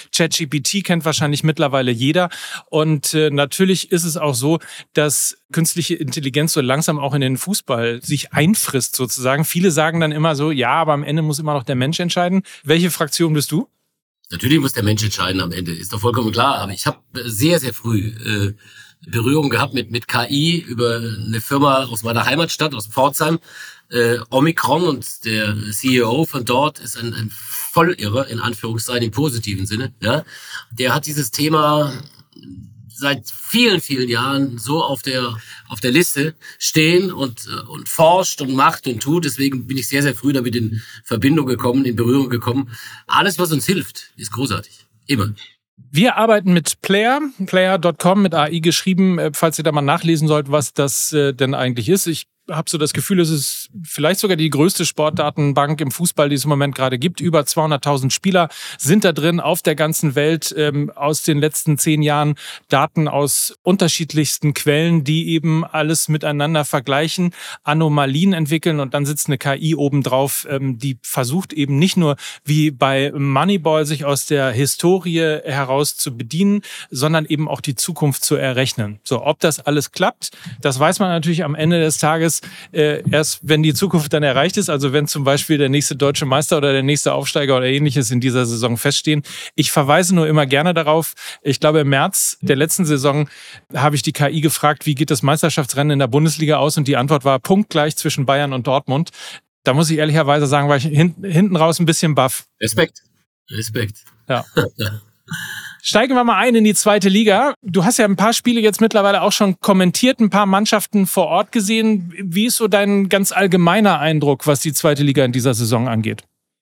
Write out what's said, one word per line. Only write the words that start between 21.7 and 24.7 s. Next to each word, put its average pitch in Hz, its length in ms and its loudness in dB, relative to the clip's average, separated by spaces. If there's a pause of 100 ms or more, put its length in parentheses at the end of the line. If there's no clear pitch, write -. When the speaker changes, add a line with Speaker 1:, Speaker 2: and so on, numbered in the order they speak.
Speaker 2:
aus 113 180 -8
meiner 117 240 -2
Heimatstadt, 151 480 -2
aus 107 140 -10
Pforzheim. 147 500 0 (500)
Äh, 117 300 0 (120)
Omikron 151 520 2